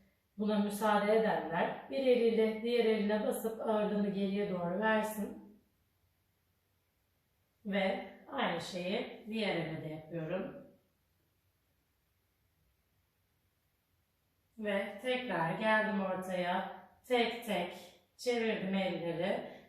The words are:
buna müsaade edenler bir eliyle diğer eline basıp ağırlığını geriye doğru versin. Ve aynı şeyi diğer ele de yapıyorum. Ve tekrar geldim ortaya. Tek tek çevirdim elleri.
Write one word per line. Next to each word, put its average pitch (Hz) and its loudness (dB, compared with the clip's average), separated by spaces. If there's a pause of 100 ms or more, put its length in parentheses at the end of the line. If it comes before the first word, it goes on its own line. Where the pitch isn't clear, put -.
(380)
buna 208 2
müsaade 208 4
edenler - 0
bir 269 0
eliyle 220 4
diğer 233 2
eline 214 2
basıp - -2
ağırlığını 208 2
geriye 196 0
doğru 180 -2
versin. 214 -2 (2000)
Ve 196 0 (180)
aynı 185 -2
şeyi 190 -6
diğer 208 -2
ele 156 -4
de 147 -8
yapıyorum. 160 -8 (4000)
Ve 202 -2
tekrar 190 0
geldim 214 2
ortaya. 185 -2 (360)
Tek 233 0
tek - -4 (220)
çevirdim 214 0
elleri. 175 -2 (180)